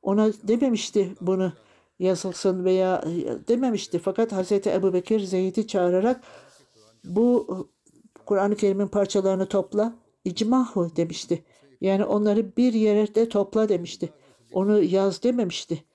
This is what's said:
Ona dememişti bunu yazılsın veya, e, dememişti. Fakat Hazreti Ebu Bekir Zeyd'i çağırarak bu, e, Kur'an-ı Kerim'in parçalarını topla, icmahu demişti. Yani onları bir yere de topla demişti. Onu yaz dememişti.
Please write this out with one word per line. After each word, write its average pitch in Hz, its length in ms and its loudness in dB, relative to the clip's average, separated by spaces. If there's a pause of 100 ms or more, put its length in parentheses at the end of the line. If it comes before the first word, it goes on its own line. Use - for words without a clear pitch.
Ona 214 300 2 (120)
dememişti 220 760 0
bunu 185 320 0 (460)
yazılsın 185 640 -2
veya, 185 420 2
e, 165 400 -6
dememişti. 233 520 0
Fakat 220 320 -2
Hazreti 196 380 0
Ebu 185 240 0
Bekir 180 260 0
Zeyd'i 190 480 -2
çağırarak 190 560 0 (800)
bu, 226 460 2
e, 185 60 -6 (680)
Kur'an-ı 202 300 0
Kerim'in 196 320 0
parçalarını 196 580 0
topla, 208 500 -2 (300)
icmahu 214 720 -2
demişti. 165 480 -4 (380)
Yani 196 240 0
onları 208 520 0
bir 240 160 2
yere 214 420 2
de 226 140 2
topla 214 400 0
demişti. 170 440 -4 (400)
Onu 202 300 2
yaz 190 400 0
dememişti. 226 600 -2 (100)